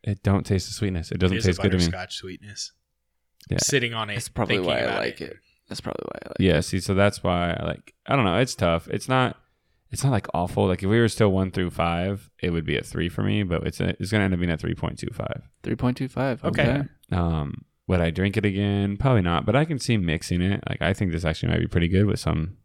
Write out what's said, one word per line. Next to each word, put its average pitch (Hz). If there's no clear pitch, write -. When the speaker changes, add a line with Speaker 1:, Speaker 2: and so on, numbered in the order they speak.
Speaker 1:
It 101
don't 98
taste 95
the -
sweetness. 95
It 85
doesn't 90
Speaker 2:
It 113
is 110
a 98
Speaker 1:
taste 87
good 95
to 92
me. 87
Speaker 2:
butterscotch -
sweetness. 98
Speaker 1:
Yeah. -
Speaker 2:
Sitting 120
on 110
it, -
Speaker 3:
That's -
probably 117
Speaker 2:
thinking 90
Speaker 3:
why 67
I 60
Speaker 2:
about -
Speaker 3:
like 58
Speaker 2:
it. 67
Speaker 3:
it. -
That's -
probably -
why -
I -
like -
Speaker 1:
Yeah, 90
Speaker 3:
it. -
Speaker 1:
see, -
so 95
that's 98
why 87
I 80
like, -
I -
don't 135
know. 92
It's 127
tough. 85
It's -
not, 127
it's -
not, 139
like, 98
awful. 90
Like, 92
if 95
we 113
were 117
still 107
one 95
through 90
five, 85
it 90
would 82
be 76
a 50
three 85
for 101
me, 104
but 85
it's -
a, -
it's 92
gonna 104
end 95
up 87
being 87
a 82
three 82
point -
two -
five. -
Speaker 3:
Three 120
point 123
two 131
five. 127
Speaker 2:
Okay. -
Speaker 3:
Okay. 139
Speaker 1:
Um, 82
would 92
I 85
drink 95
it 104
again? 101
Probably 123
not, 85
but 104
I 147
can 160
see 117
mixing 87
it. 98
Like, -
I 87
think 95
this 85
actually 80
might 82
be 82
pretty 85
good 92
with 101
some 80